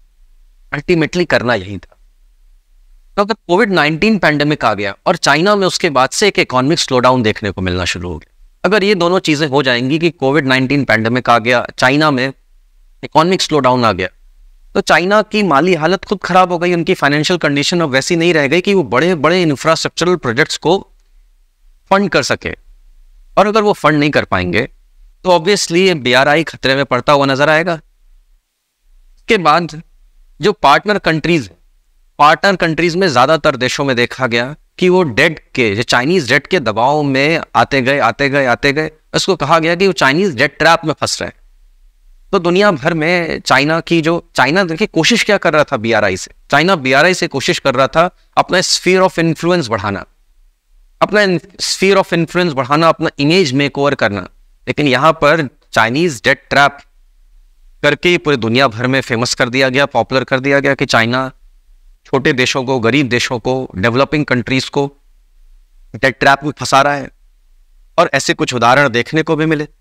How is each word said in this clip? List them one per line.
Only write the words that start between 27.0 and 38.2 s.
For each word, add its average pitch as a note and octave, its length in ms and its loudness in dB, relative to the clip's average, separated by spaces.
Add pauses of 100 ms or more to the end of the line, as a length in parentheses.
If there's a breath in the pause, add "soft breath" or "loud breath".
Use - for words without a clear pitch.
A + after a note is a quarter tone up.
हुआ C#3 120 4
नजर C#3 240 0
आएगा। E3 240 0 (1400)
इसके - 220 -2
बाद D#3 440 0 (600)
जो G3 100 2
पार्टनर D#3+ 460 2
कंट्रीज, D#3+ 520 -2 (720)
पार्टनर D#3+ 360 4
कंट्रीज E3 400 -2
में F#3+ 140 0
ज्यादातर C#3+ 460 2
देशों B2+ 300 -4
में C3 100 0
देखा A#2+ 320 -2
गया A#2+ 280 -4 (240)
कि F3+ 100 2
वो F3+ 140 2
डेट D3 520 -2
के, A2 200 0
जो A2+ 80 -2
चाइनीज C3+ 460 0
डेट C#3+ 180 0
के F3+ 120 0
दबाव B2 440 0
में C#3+ 380 0 (140)
आते B2+ 260 2
गए, C#3 180 0
आते A#2+ 300 0